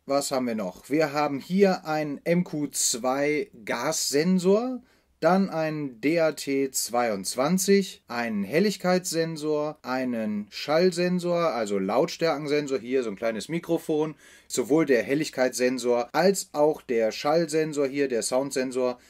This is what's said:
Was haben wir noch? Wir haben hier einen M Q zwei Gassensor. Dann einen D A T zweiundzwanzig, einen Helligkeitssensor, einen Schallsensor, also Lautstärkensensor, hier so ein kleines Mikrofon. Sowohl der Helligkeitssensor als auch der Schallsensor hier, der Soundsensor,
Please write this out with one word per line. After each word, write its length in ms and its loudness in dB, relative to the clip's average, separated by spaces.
Was 240 0
haben 160 0
wir 80 -2
noch? 340 -8
Wir 240 2
haben 260 0
hier 460 2
einen 380 -2
M 200 2
Q 260 -4
zwei 840 0
Gassensor. 1160 0
Dann 280 4
einen 520 -4
D 180 2
A 140 2
T 360 -2
zweiundzwanzig, 1400 0
einen 360 -2
Helligkeitssensor, 1400 0
einen 680 -4
Schallsensor, 880 0
also 420 0
Lautstärkensensor, 1000 0
hier 240 -2
so 80 -4
ein 60 -6
kleines 340 -4
Mikrofon. 680 -2
Sowohl 380 2
der 160 4
Helligkeitssensor 1120 0
als 400 2
auch 300 2
der 300 0
Schallsensor 760 0
hier, 200 0
der 140 -2
Soundsensor, 800 -2